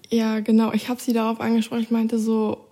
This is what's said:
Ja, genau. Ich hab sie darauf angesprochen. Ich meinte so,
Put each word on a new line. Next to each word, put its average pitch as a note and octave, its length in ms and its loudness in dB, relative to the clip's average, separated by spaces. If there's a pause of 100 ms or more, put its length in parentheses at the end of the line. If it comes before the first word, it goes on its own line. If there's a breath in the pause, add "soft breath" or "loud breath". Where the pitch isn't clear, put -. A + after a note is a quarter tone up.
Ja, A3 320 0
genau. A3 320 2
Ich A3 160 -2
hab B3 120 -6
sie B3 120 -2
darauf A3+ 280 0
angesprochen. A3+ 400 0
Ich A3+ 100 -6
meinte A3+ 280 0
so, A3 400 0 (120)